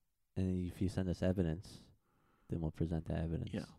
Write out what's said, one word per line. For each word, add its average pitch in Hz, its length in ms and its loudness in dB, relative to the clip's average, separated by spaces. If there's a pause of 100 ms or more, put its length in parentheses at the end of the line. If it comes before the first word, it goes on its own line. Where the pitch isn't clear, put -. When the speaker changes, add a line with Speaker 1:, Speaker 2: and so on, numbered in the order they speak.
(380)
Speaker 1:
And 92 300 0
if - 140 -4
you 95 80 4
send 95 200 0
us 82 120 0
evidence, 90 600 2 (680)
then 85 140 -2
we'll 78 100 0
present 82 340 0
the 80 120 0
evidence. 82 360 -2
Speaker 2:
Yeah, - 120 -4 (140)